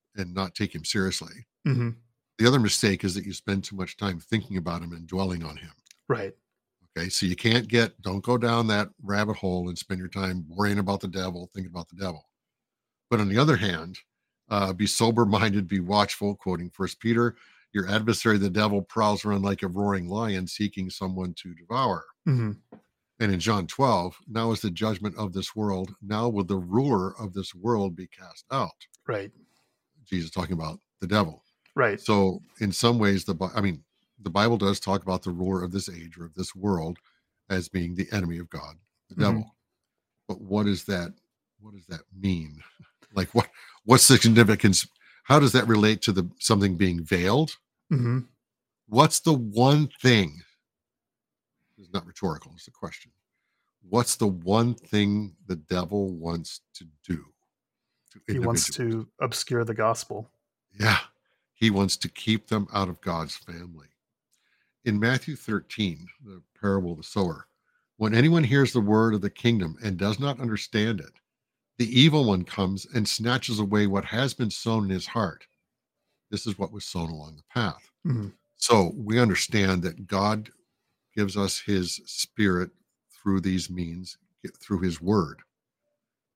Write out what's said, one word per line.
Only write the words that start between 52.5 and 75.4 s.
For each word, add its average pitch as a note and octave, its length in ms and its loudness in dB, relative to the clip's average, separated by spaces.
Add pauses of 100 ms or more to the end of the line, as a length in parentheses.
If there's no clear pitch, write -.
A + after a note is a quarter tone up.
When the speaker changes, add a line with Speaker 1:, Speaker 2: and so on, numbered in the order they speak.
Speaker 1:
it's - 140 -20
a - 20 -20
question. - 400 -16 (800)
What's A#2 260 2
the A2 140 2
one G2+ 460 2
thing G#2 600 0 (140)
the F#2 80 -4
devil F2+ 560 -4
wants E2+ 480 -8 (140)
to - 100 -20 (180)
do D#2+ 220 -6 (880)
to - 160 -20
Speaker 2:
He C3 100 -2
wants A#2 300 0
Speaker 1:
individuals? A2+ 380 -4
Speaker 2:
to - 180 -8
obscure A#2 400 -2
the A2 100 -4
gospel. A2 560 -4 (480)
Speaker 1:
Yeah. G#2 200 2 (560)
He A2 160 2
wants G2 280 0
to F2 100 -8
keep - 380 -2
them G#2 260 -2
out G2 160 -2
of E2+ 120 -12
God's E2 360 -6
family. E2+ 500 -20 (960)
In A2 140 0
Matthew B2+ 380 0
thirteen, F2+ 720 -6 (160)
the F#2 180 -20 (180)
parable G2 300 0
of E2 80 -8
the D#2 60 -18
sower, F2 420 -4 (520)
"When A2 180 2
anyone D#3+ 260 8
hears C3+ 300 4
the A#2+ 80 2
word G#2+ 340 4
of G2+ 60 -2
the G2 100 -4
kingdom G2+ 500 0
and G2+ 160 -4
does G2+ 220 -2
not C#3 220 -4
understand A2 580 -2
it, - 140 -16 (640)
the B2 220 2
evil D3 240 6
one F#2+ 200 2
comes G2 480 -2
and A2 160 0
snatches A#2 520 -2
away G#2 260 2
what G2 180 0
has B2 300 -2
been A2+ 160 -2
sown A2+ 320 -2
in F#2+ 80 -4
his F#2 160 -4
heart." G2+ 400 -6 (840)